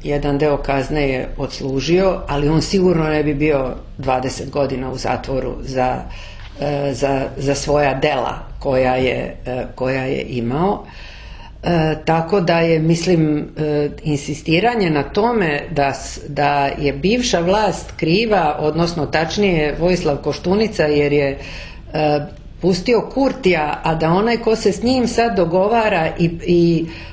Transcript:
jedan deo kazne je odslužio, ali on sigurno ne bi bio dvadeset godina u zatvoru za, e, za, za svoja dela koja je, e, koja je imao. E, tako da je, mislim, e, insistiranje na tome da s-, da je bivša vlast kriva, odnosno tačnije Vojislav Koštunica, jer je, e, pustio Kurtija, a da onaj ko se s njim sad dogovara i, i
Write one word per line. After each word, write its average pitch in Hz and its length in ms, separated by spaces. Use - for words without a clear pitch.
jedan 143 360
deo 147 180
kazne 139 520
je 131 200
odslužio, 143 920
ali 143 200
on 156 140
sigurno 180 420
ne 151 180
bi 147 120
bio 139 400
dvadeset 131 520
godina 131 400
u 131 60
zatvoru 127 640
za, 127 420
e, 143 340
za, 135 320
za 131 180
svoja 147 400
dela 139 440
koja 127 380
je, 127 400
e, 123 180
koja 131 280
je 131 200
imao. 127 640
E, 160 400
tako 165 360
da 170 200
je, 165 180
mislim, 160 800
e, 147 320
insistiranje 165 880
na 147 120
tome 202 580
da 139 220
s-, - 360
da 143 500
je 143 140
bivša 185 480
vlast 185 560
kriva, 175 640
odnosno 156 460
tačnije 165 760
Vojislav 165 360
Koštunica, 180 680
jer 147 280
je, 139 260
e, 151 260
pustio 190 400
Kurtija, 180 680
a 160 120
da 160 160
onaj 220 260
ko 226 200
se 214 160
s 185 100
njim 247 260
sad 233 280
dogovara 190 720
i, 170 120
i 170 400